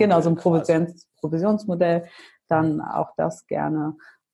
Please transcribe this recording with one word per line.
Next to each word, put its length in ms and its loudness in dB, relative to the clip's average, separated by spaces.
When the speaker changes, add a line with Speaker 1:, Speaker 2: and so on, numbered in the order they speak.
Speaker 1:
Genau, 140 4
so 80 2
ein 60 2
Speaker 2:
quasi. 140 0
Speaker 1:
Provisions-, 580 0
Provisionsmodell. 840 0
Dann 300 2
Speaker 2:
Mhm. 40 -6
Speaker 1:
auch 360 -4
das 300 -4
gerne. 480 -4